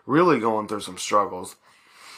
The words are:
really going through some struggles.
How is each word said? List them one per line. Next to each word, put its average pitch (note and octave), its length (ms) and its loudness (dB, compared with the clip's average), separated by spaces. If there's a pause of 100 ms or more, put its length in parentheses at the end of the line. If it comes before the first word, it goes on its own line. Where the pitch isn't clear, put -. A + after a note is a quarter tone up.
really D3+ 320 4
going G#2+ 300 -2
through G#2 140 -6
some F#2+ 160 -12
struggles. F#2+ 580 -2 (600)